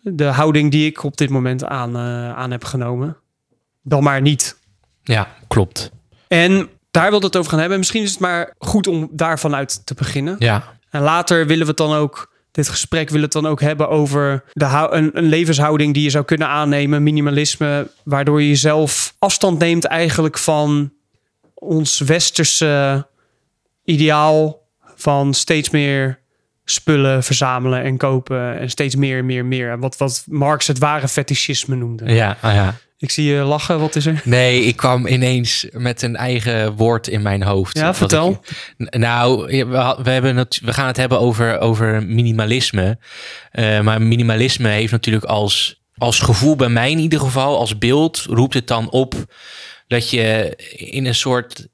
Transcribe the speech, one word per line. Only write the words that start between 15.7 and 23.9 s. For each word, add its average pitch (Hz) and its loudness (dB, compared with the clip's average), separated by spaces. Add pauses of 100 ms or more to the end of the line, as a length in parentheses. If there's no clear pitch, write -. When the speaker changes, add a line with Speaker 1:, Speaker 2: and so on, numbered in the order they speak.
Speaker 1:
die 147 2
je 147 2
zou 143 0
kunnen 156 0
aannemen, 143 0
minimalisme, 147 0 (140)
waardoor 143 2
je 147 2
jezelf 151 2
afstand 190 2
neemt 170 2
eigenlijk 160 0
van 147 0 (640)
ons 156 -2
westerse 143 0 (760)
ideaal 156 2 (340)